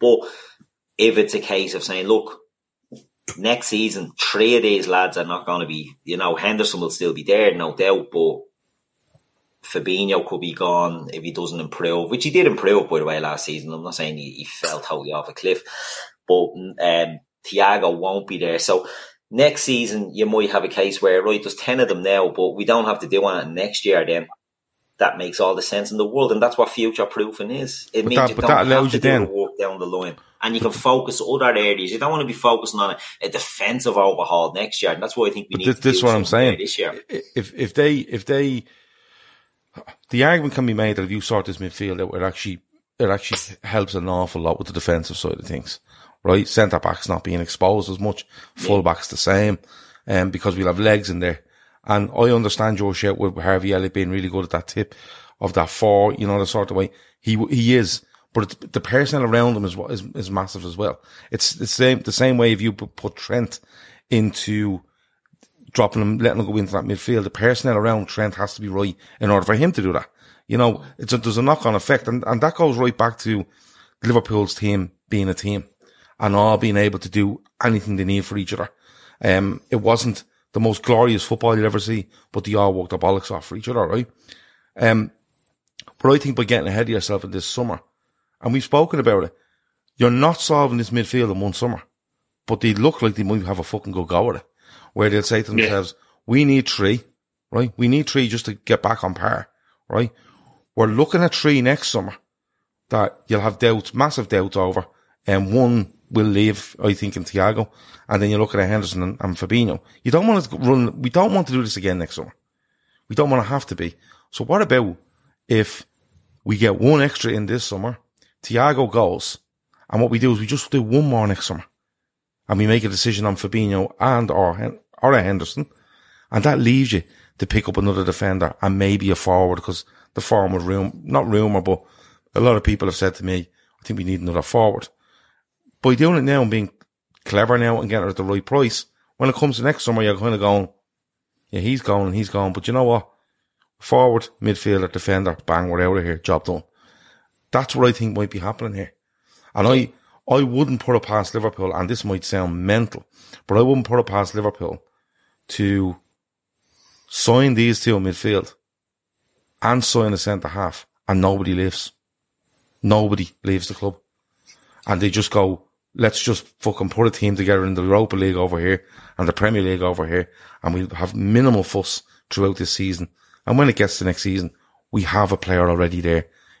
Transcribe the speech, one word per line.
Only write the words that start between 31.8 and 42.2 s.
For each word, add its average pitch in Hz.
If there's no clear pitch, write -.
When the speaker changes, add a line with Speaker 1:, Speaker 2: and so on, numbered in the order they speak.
Speaker 1:
You 113
don't 143
wanna 151
be 120
focusing 110
on 98
a, -
a -
defensive 110
overhaul 87
next 104
year, 90
and 82
that's 113
why 113
I -
think 104
we -
Speaker 2:
But -
Speaker 1:
need 95
Speaker 2:
this, 123
Speaker 1:
to -
Speaker 2:
this 135
Speaker 1:
do 120
Speaker 2:
is 123
what 113
I'm 101
Speaker 1:
something 117
Speaker 2:
saying. 127
Speaker 1:
there 85
this -
year. 92
Speaker 2:
I-, 190
if, 107
if 113
they, 151
if 113
they, 139
the 123
argument 156
can 127
be 113
made 107
that 95
if 92
you 104
sort 101
this 90
midfield 92
out, 90
it 90